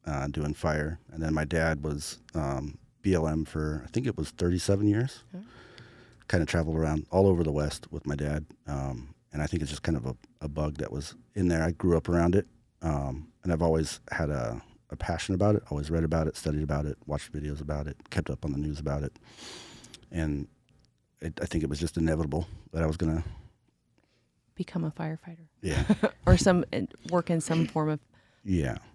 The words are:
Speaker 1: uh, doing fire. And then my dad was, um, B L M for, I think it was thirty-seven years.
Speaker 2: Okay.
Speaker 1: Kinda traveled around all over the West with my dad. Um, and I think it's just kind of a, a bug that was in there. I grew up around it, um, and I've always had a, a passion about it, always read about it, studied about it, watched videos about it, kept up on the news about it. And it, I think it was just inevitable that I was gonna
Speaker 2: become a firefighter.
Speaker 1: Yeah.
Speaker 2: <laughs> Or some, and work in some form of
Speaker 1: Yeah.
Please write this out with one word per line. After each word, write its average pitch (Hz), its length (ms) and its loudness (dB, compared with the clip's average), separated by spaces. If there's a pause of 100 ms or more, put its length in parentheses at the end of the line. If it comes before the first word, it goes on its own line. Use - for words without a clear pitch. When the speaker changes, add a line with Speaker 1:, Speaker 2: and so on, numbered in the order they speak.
Speaker 1:
uh, 71 220 -2
doing 76 260 -4
fire. 76 420 -2 (140)
And 80 100 -8
then 80 140 0
my 78 100 0
dad 80 380 0
was, 73 360 -6 (140)
um, 73 460 -4 (240)
B 95 100 4
L 80 140 2
M 78 180 0
for, 76 400 -4
I - 40 -14
think - 180 -2
it 104 100 -4
was - 140 -4
thirty-seven 98 560 2
years. 110 360 0 (120)
Speaker 2:
Okay. 190 80 -12 (840)
Speaker 1:
Kinda 82 160 4
traveled 80 320 0
around 78 340 0
all 95 160 6
over 87 160 6
the 76 80 2
West 73 400 -2
with 73 160 -10
my 71 80 -2
dad. 73 300 -2 (200)
Um, 67 480 -6 (200)
and 73 80 -4
I 76 40 0
think 78 160 -2
it's 71 80 -4
just 73 140 -8
kind 78 140 0
of 60 80 -6
a, 64 100 -6 (260)
a 76 60 -6
bug 76 300 -4
that - 140 -8
was - 220 -8 (220)
in 90 140 2
there. 80 140 2
I 85 80 2
grew 85 260 4
up 78 100 0
around 85 260 4
it, 101 140 4 (340)
um, 71 460 -2 (160)
and 90 80 0
I've 80 100 2
always 80 380 2 (120)
had 76 180 -2
a, 58 320 -4 (280)
a - 60 -10
passion - 400 -2
about 101 200 4
it, - 140 0
always 73 220 -4
read 82 140 2
about 80 220 2
it, 76 100 -4
studied 76 260 -2
about 73 220 -2
it, 73 200 -6
watched 73 280 -6
videos 73 260 -6
about 73 280 -4
it, 71 100 -10 (120)
kept 80 200 -4
up 65 160 -6
on 73 80 -2
the 69 40 -2
news 76 220 -4
about 73 240 -2
it. 71 100 -6 (960)
And 76 360 -2 (720)
it, 80 220 -8
I - 40 -2
think 78 180 -2
it 71 60 -2
was 71 100 -4
just 82 180 -4
inevitable 80 500 0 (240)
that 82 120 0
I - 20 2
was 78 100 0
gonna 80 280 0 (1300)
Speaker 2:
become 175 280 -4
a 156 80 -2
firefighter. 165 560 -10 (140)
Speaker 1:
Yeah. 160 220 0 (220)
Speaker 2:
<laughs> - 200 -4
Or 180 120 12
some, 180 340 6
and - 160 0 (220)
work 175 200 0
in 165 120 2
some 160 260 0
form 156 220 0
of 151 100 -2 (460)
Speaker 1:
Yeah. 80 320 2 (180)